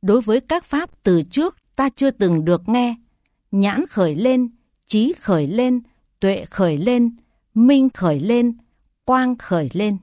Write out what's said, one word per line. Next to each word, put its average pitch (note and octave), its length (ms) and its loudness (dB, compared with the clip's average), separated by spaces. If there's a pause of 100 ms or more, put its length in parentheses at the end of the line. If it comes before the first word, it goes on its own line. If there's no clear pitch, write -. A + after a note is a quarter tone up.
Đối G3+ 200 2
với A3 200 0
các E4+ 240 -4
pháp - 380 -6
từ F3 200 2
trước D4 340 -4 (180)
ta C4+ 140 0
chưa C4+ 220 -2
từng F3 340 0
được F3 240 0
nghe, A#3+ 260 -2 (560)
nhãn G3+ 360 0
khởi E3+ 280 -2
lên, B3 340 0 (360)
trí A3+ 340 0
khởi D#3 280 0
lên, B3 340 0 (380)
tuệ G3 260 -2
khởi E3+ 320 -2
lên, A#3 380 0 (380)
minh C4 360 4
khởi D#3 300 -2
lên, A#3 380 0 (480)
quang B3+ 320 0
khởi D#3+ 360 -4
lên. G3+ 300 -2